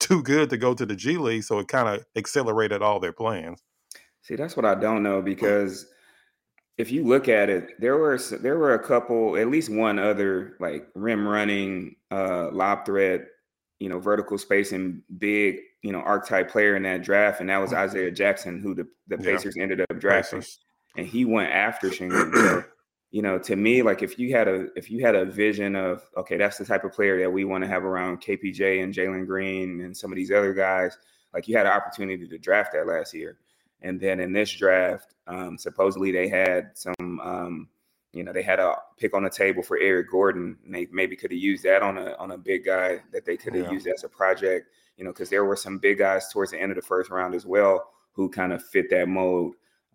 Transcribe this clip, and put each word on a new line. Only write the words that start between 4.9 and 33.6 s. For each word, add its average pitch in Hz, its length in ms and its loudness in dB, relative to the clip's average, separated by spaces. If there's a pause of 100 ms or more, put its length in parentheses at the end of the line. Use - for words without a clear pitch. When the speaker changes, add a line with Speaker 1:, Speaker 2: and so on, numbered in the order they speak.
Speaker 2:
know, 98 180 0
because 98 680 0 (920)
if 113 140 -4
you 151 120 0
look 135 240 4
at 101 220 6
it, - 300 -2
there 127 180 2
were 151 160 4
s-, - 160 -6
there 135 280 -2
were 143 160 4
a 113 100 0
couple, 117 520 2
at 110 120 2
least 151 220 0
one 107 280 2
other, 98 640 0
like, 76 340 -6
rim 104 340 -2
running, 101 680 -2 (140)
uh, 92 420 -2
lob 98 340 0
threat, 98 400 2 (540)
you 98 80 -6
know, 90 120 -6
vertical 104 380 0
spacing, 98 640 0 (160)
big, 104 420 0 (220)
you 104 100 -6
know, 90 80 -6
archetype 98 500 0
player 104 260 4
in 95 80 -2
that 92 180 -2
draft, 101 380 4
and 92 100 -4
that 98 80 2
was 92 160 -2
Isaiah 95 380 0
Jackson, 98 480 -2
who 98 140 -6
the, 87 140 -8 (200)
the 92 100 -6
Speaker 1:
Yeah. 95 240 -2
Speaker 2:
Pacers 101 160 -8
ended 95 240 -2
up 73 180 -4
drafting. 98 460 0
Speaker 1:
Pacers. - 140 -20 (360)
Speaker 2:
And 90 100 -8
he 117 180 0
went 110 280 2
after 98 380 0
Şengün. 92 460 0
So, 90 280 4 (240)
Speaker 1:
<clears throat> - 220 -20
Speaker 2:
you 107 120 -2
know, 95 180 0
to 98 160 -2
me, 120 260 4
like, 107 200 2
if - 160 -6
you 123 180 -2
had 110 120 4
a, 95 280 -2
if - 140 -12
you 117 140 -4
had 113 120 4
a 92 100 4
vision 101 500 -2
of, 92 260 -4 (140)
"Okay, 92 220 -6
that's 101 200 0
the 101 80 -8
type 98 180 0
of 95 80 -6
player 98 280 2
that 92 120 0
we 98 120 0
wanna 95 240 -2
have 92 160 -2
around 92 360 -4
K 101 160 -4
P 95 160 -6
J 95 280 2
and 92 140 -4
Jalen 92 320 -2
Green 95 560 -4
and 90 140 -12
some 95 160 -10
of 95 40 -8
these 92 160 -2
other 98 220 4
guys," 95 440 0 (360)
like, 85 140 -6
you 113 80 2
had 101 100 6
an 95 60 6
opportunity 95 560 -4
to 82 100 -16
draft 98 360 2
that 78 140 0
last 82 260 -4
year. 78 240 -12 (440)